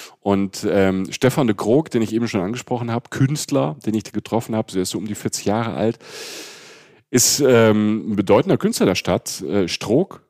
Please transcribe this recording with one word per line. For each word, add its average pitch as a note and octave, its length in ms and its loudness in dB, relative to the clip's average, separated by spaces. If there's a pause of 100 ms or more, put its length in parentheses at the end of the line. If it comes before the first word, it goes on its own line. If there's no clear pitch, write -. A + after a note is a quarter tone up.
(200)
Und, G2 500 0
ähm, F#2+ 400 2
Stefan C3 360 2
de G#2+ 100 2
Groot, A2 380 2
den A#2 80 2
ich G#2 120 -2
eben A#2 140 0
schon - 120 -2
angesprochen A#2 500 -4
habe, A#2 200 -4
Künstler, C#3+ 760 0
den G#2+ 100 -2
ich G#2+ 100 -2
getroffen A2 520 -4
habe, A2 160 -4
so, F#2+ 60 -4
er F#2 40 2
ist F#2 80 -6
so A2 80 -4
um F2+ 80 -8
die G#2 80 -8
vierzig - 320 -6
Jahre A2 280 -2
alt, G#2+ 240 -2 (1120)
ist, - 360 2
ähm, A2 640 4
ein G2+ 40 -4
bedeutender G#2 400 4
Künstler A3 300 0
der F#2 80 4
Stadt, - 480 -2
äh, F2+ 260 0
Strook, - 600 -2